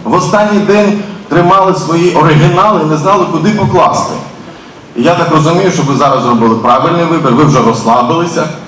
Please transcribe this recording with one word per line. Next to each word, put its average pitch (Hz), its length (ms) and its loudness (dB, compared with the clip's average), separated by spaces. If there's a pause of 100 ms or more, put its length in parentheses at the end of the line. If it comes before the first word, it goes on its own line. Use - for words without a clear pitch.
В 220 100 -2
останній 208 460 0
день 202 420 0 (280)
тримали 180 460 2
свої 165 400 0
оригінали 151 720 2
і - 0 -
не 151 120 -2
знали, 185 340 0
куди 165 180 -2
покласти. - 640 0 (840)
І 120 80 -2
я 170 120 2
так 170 160 -2
розумію, 170 400 2
що 160 120 -2
ви 139 120 -2
зараз 135 280 0
зробили 113 320 2
правильний 165 500 0
вибір, 160 260 0
ви 147 120 2
вже 127 180 2
розслабилися 156 840 0 (200)